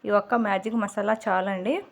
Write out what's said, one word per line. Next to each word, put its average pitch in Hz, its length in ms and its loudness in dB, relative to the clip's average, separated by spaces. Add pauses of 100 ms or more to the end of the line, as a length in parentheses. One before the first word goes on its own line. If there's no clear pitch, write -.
ఈ 208 120 2
ఒక్క 240 260 0
మ్యాజిక్ 208 380 0
మసాలా 208 320 0 (100)
చాలండి. 190 500 0 (160)